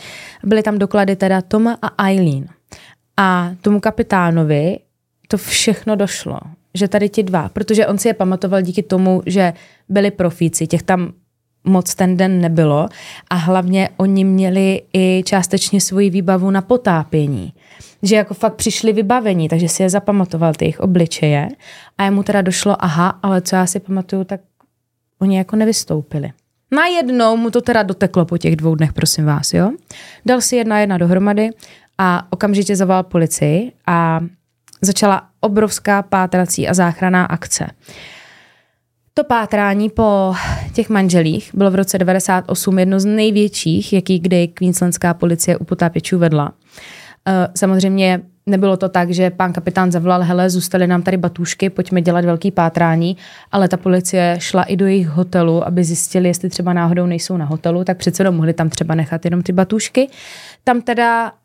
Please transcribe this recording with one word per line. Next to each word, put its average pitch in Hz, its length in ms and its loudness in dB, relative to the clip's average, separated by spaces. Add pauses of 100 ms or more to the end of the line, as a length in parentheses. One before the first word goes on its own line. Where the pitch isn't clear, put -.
(440)
Byly 214 180 2
tam 214 160 -2
doklady 196 380 0
teda 190 260 0
Toma 226 400 0
a 202 260 -2
Eileen. 160 380 0 (720)
A 180 340 0 (120)
tomu 208 180 2
kapitánovi 170 1000 0 (500)
to 214 100 0
všechno - 580 -2
došlo, - 420 -4 (360)
že 190 140 -2
tady 208 200 0
ti 208 140 -2
dva, 185 260 -2
protože 214 380 0
on 202 120 -2
si 233 100 -2
je 226 60 0
pamatoval 190 480 0
díky 185 200 -2
tomu, 185 440 0
že 180 260 0 (360)
byli 202 220 0
profíci, 170 560 -2
těch 165 160 -2
tam 180 300 -2 (540)
moc 185 280 2
ten 185 220 2
den 185 240 2
nebylo 160 480 2 (420)
a 180 40 -2
hlavně 185 640 0
oni 190 280 2
měli 190 580 2 (100)
i 185 340 2
částečně 190 540 0
svoji 196 300 0
výbavu 190 400 0
na 196 120 2
potápění. 156 880 -2 (500)
Že 208 140 2
jako 208 180 0
fakt 220 200 -2
přišli 220 380 -2
vybavení, 202 560 0
takže 165 200 0
si - 140 -2
je 190 80 2
zapamatoval, 185 640 0
ty - 100 -4
jejich 160 160 -2
obličeje. 165 680 0 (500)
A 196 60 0
jemu 202 180 0
teda 202 200 0
došlo, 185 420 0
aha, 175 380 0
ale 190 180 0
co 180 160 -4
já 185 100 2
si 180 140 -6
pamatuju, 190 440 -4
tak 190 160 -8 (800)
oni 190 180 2
jako 190 180 -2
nevystoupili. 156 760 -2 (380)
Najednou 254 640 2
mu 226 140 -2
to 240 100 0
teda 233 220 2
doteklo 185 420 0
po 170 140 -2
těch 160 180 2
dvou 160 180 0
dnech, 156 180 0
prosím - 320 0
vás, 151 300 0
jo. 175 160 2 (560)
Dal 247 140 2
si 247 160 -2
jedna 220 220 0
jedna 196 200 0
dohromady 202 520 2 (480)
a 180 340 0
okamžitě 202 440 0
zavolal 185 260 2
policii 170 720 0 (140)
a 165 340 2 (640)
začala 196 460 2 (120)
obrovská 208 600 0
pátrací 185 680 0
a 180 60 0
záchranná 180 500 2
akce. - 420 -6 (1500)
To 302 100 0
pátrání 208 640 0
po 202 440 2 (380)
těch 226 160 -2
manželích 180 640 0
bylo 196 160 2
v 185 40 0
roce 190 240 -2
devadesát 185 500 0
osm 185 300 0
jedno 190 220 2
z 190 40 0
největších, 208 880 0
jaký 185 260 0
kdy 175 300 2
queenslandská 180 640 -2
policie 170 420 0
u 170 80 -8
potápěčů 175 540 -2
vedla. 156 340 0 (760)
Eh, 185 280 0
samozřejmě 190 640 2 (260)
nebylo 196 300 2
to 190 120 -2
tak, 175 220 0
že 180 200 2
pán 180 220 -2
kapitán 180 400 0
zavolal, 180 300 2
"Hele, 180 280 2
zůstaly 180 360 0
nám 175 160 2
tady 185 140 0
batůžky, 175 540 -4
pojďme 185 320 -2
dělat 175 220 0
velký 175 260 0
pátrání," 170 640 0 (360)
ale 190 160 2
ta 185 80 0
policie 180 640 0
šla 180 240 0
i - 140 -2
do 196 100 2
jejich 190 220 2
hotelu, 170 580 0
aby 175 180 0
zjistili, 175 440 -2
jestli 175 200 -2
třeba 175 240 -2
náhodou 175 340 2
nejsou 175 300 -4
na 160 80 -4
hotelu, 170 400 -2
tak 185 140 -2
přece - 220 -2
jenom 190 160 2
mohli 160 160 0
tam 165 160 0
třeba 160 260 -2
nechat 160 300 -4
jenom 175 180 0
ty 180 100 -2
batůžky. 214 560 0 (560)
Tam 240 180 2
teda 233 500 0 (120)